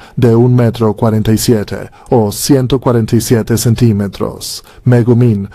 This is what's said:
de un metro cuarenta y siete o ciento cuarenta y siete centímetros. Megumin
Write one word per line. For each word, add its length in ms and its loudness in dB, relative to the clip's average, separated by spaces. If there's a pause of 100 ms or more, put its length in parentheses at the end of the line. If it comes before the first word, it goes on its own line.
(140)
de 200 2
un 200 4
metro 400 0
cuarenta 360 -2
y 60 2
siete 540 -2 (180)
o 240 0
ciento 480 0
cuarenta 360 0
y 40 2
siete 380 0
centímetros. 1040 -2 (200)
Megumin 720 2